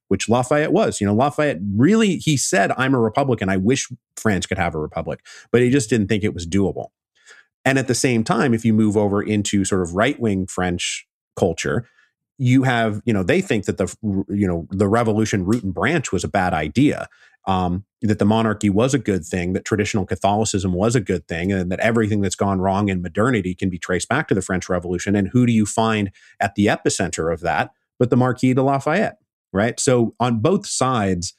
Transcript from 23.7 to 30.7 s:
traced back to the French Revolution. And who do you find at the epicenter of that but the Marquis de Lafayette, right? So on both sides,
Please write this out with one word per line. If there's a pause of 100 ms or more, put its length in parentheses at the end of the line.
traced
back
to
the
French
Revolution.
And
who
do
you
find (300)
at
the
epicenter
of
that (260)
but
the
Marquis
de
Lafayette, (340)
right?
So
on
both
sides,